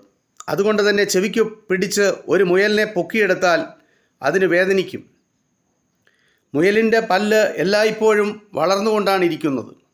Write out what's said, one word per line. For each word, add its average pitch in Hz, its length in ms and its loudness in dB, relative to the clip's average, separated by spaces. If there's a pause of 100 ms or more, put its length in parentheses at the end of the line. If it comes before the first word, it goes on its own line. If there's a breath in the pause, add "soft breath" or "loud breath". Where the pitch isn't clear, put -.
(500)
അതുകൊണ്ട് 202 340 0
തന്നെ 208 200 2
ചെവിക്ക് 214 400 0 (200)
പിടിച്ച് 196 420 -2 (220)
ഒരു 180 160 2
മുയലിനെ 208 420 2
പൊക്കിയെടുത്താൽ 180 720 0 (640 soft breath)
അതിന് 180 240 0
വേദനിക്കും. 180 560 0 (1500)
മുയലിൻ്റെ 214 460 2
പല്ല് 208 420 0 (160)
എല്ലായ്പ്പോഴും 208 720 0 (240)
വളർന്നുകൊണ്ടാണ് 196 720 0
ഇരിക്കുന്നത്. 143 460 -4 (220)